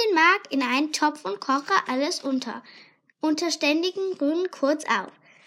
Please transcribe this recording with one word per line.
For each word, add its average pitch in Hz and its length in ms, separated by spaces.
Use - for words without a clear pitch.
den 392 80
Mark 349 360
in 269 120
einen 277 300
Topf 302 320
und 202 160
koche 277 320
alles 285 360
unter, 254 400
unter 311 320
ständigem 359 640
Rühren 330 380
kurz 302 340
auf. 202 260